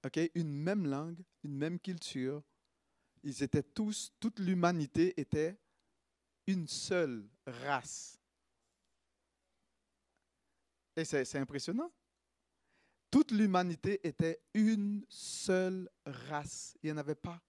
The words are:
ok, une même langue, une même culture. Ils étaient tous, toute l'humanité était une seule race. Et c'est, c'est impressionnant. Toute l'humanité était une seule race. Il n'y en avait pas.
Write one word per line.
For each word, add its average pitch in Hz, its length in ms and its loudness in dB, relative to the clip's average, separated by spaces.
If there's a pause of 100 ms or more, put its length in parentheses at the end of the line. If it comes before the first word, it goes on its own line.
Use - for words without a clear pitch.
ok, 139 160 -2 (140)
une 160 180 0
même 170 340 0
langue, 160 360 -4 (200)
une 143 140 -6
même 160 220 -2
culture. 147 640 -6 (800)
Ils 139 200 -4
étaient 139 200 4
tous, - 580 -4
toute 226 180 -4
l'humanité 175 800 4
était 156 380 0 (880)
une 185 220 0
seule 135 580 0 (200)
race. 131 760 -6 (2750)
Et 160 80 -2
c'est, 139 200 0
c'est 143 140 -6
impressionnant. 165 520 -4 (1200)
Toute 294 200 6
l'humanité 190 760 2
était 165 340 0 (120)
une 208 560 2
seule 185 800 -2 (160)
race. 143 800 -8
Il 156 60 -2
n'y 156 40 -2
en 151 60 -4
avait 147 160 -2
pas. 170 340 -10